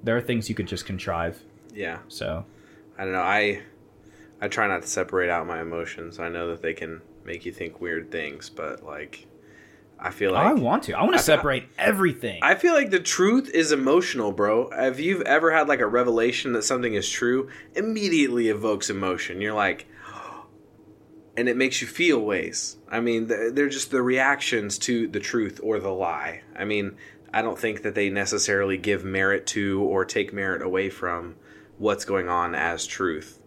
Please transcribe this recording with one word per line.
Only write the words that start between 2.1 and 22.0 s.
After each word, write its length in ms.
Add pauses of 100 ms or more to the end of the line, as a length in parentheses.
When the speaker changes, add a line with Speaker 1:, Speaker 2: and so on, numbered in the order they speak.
Speaker 2:
I 60
don't 100
know. 80
I, 400 (800)
I 60
try 200
not 160
to 40
separate 420
out 180
my 140
emotions. 580
I 100
know 220
that 100
they 120
can 280 (240)
make 200
you 60
think 300
weird 300
things, 380
but, 360
like, 400 (760)
I 120
feel 240
Speaker 1:
I 180
Speaker 2:
like 80
Speaker 1:
want 220
to. 100
I 80
wanna 140
Speaker 2:
I 20
feel 60
Speaker 1:
separate 400 (140)
everything. 640
Speaker 2:
I 140
feel 180
like 160
the 120
truth 520
is 200
emotional, 580
bro. 400
If 300
you've 220
ever 280
had, 160
like, 140
a 60
revelation 680
that 100
something 300
is 160
true, 400 (260)
immediately 760
evokes 400
emotion. 520
You're 120
like, 340 (260)
<gasps> 1200
and 120
it 80
makes 240
you 60
feel 320